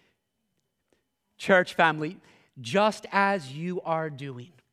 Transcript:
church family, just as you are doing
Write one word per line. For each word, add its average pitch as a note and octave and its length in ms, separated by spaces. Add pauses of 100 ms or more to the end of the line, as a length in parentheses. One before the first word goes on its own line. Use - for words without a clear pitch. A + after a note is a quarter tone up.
(1400)
church F3+ 360
family, D#3+ 460 (420)
just G3 500
as G3 420
you F3 280
are D#3+ 300
doing B2+ 400 (220)